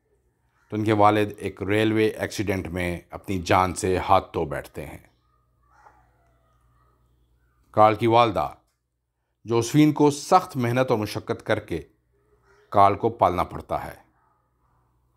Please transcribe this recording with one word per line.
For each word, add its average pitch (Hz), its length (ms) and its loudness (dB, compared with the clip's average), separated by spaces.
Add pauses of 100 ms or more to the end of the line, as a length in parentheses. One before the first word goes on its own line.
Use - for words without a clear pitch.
(720)
तो 107 40 -6
उनके 107 180 0
वालिद 104 360 4 (100)
एक 98 220 -8
रेलवे 110 440 0 (140)
एक्सीडेंट 95 480 -4
में 87 440 -6
अपनी 92 280 -8
जान 92 340 2
से 92 240 -2
हाथ 92 240 2 (120)
धो 87 120 -4
बैठते 69 360 -10
हैं। 69 180 -16 (2750)
कार्ल 107 220 6
की 117 100 -2
वालदा 113 380 2 (1000)
जोसेफीन 117 460 2
को 147 180 4
सख्त 180 460 0
मेहनत 127 340 -2
और 120 80 0
मुशक्कत 107 440 -8
करके 98 360 -4 (960)
कार्ल 101 240 4
को 113 160 -2
पालना 90 320 0
पड़ता 78 340 -8
है। 73 180 -12 (1200)